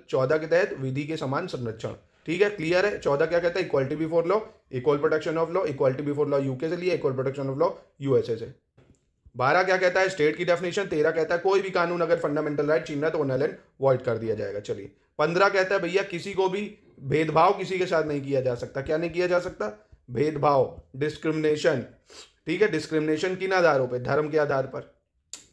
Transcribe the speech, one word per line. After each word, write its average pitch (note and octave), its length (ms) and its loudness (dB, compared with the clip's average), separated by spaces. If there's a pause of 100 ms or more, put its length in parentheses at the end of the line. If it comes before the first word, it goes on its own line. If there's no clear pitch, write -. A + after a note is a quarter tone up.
चौदह C#3 280 2
के D#3 100 -4
तहत F3+ 280 2
विधि C3+ 280 -4
के D#3 140 -6
समान C#3+ 300 -4
संरक्षण, A2+ 460 -8 (340)
ठीक F3 140 2
है, G#3 80 4
क्लियर F3+ 360 0
है। G#3 140 -2
चौदह D3 260 2
क्या E3+ 140 2
कहता F3 200 0
है, E3+ 100 -2
equality C#3 280 0
before E3 280 0
law, F#3+ 140 2 (340)
equal C#3+ 260 2
protection D#3 380 0
of E3 140 0
law, F#3 160 0
equality C#3 380 0
before C#3+ 220 0
law C#3 160 2
यूके C3+ 260 -2
से F3 80 -4
लिया, F3 180 0
equal C3+ 200 -2
protection C3+ 360 -4
of C3+ 80 -4
law F3 120 2 (300)
यूएसए B2 360 2
से। - 160 -12 (840)
बारह C#3+ 280 4
क्या F#3 140 2
कहता F#3 220 2
है, F#3 100 2
स्टेट D#3 280 2
की F3 80 -4
डेफिनेशन। F3 420 0
तेरह D#3+ 240 2
कहता E3 240 0
है E3+ 60 0
कोई G3 200 4
भी F#3+ 100 -4
कानून F3 300 0
अगर E3 180 2
फंडामेंटल D3+ 460 -2
राइट D#3+ 220 2
छीन C#3+ 140 -4
रहा D#3 60 0
है D#3+ 60 -2
तो D3+ 120 0
null C3 180 0
and - 120 -2 (260)
void C3 240 2
कर A#2 120 0
दिया A2 180 -2
जाएगा। G2+ 260 -6
चलिए, G2+ 300 -8 (280)
पन्द्रह E3+ 300 4
कहता G3 260 2
है F#3+ 60 0
भैया F3+ 240 0
किसी F3+ 280 -8
को F#3 160 0
भी G3 120 -4 (400)
भेदभाव D#3 520 2
किसी F#3+ 260 -6
के F3+ 60 0
साथ E3 200 0
नहीं D3 160 -4
किया C3+ 200 -2
जा B2 140 -2
सकता। B2+ 260 -8
क्या D#3 160 -2
नहीं E3 140 -4
किया F3 160 -2
जा F3 140 2
सकता? F#3 260 -6 (440)
भेदभाव, C#3+ 720 0 (160)
डिस्क्रिमिनेशन, D3+ 880 0 (640)
ठीक F3 140 0
है, G#3 100 2
डिस्क्रिमिनेशन D#3 640 0
किन F#3+ 180 -2
आधारों D3+ 340 4
पे? B2 140 -4
धर्म C#3+ 280 0
के D#3 100 0
आधार C#3 280 0
पर। - 260 -12 (600)